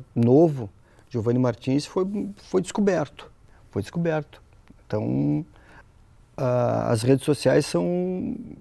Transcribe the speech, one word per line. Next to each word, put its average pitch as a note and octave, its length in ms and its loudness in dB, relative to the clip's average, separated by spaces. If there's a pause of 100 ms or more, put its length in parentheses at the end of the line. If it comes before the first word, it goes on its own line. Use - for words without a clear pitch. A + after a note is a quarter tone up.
(140)
novo, B2+ 560 4 (400)
Giovanni A#2+ 280 0
Martins B2+ 460 0
foi, F#3 220 -2 (300)
foi - 260 -2
descoberto. F3 680 -2 (400)
Foi G2+ 120 -4
descoberto. D#3+ 600 -4 (440)
Então, C3+ 580 -2 (880)
ah, A#2+ 560 0
as A2+ 120 0
redes C3 240 4
sociais C#3+ 400 2
são F3+ 680 -2 (260)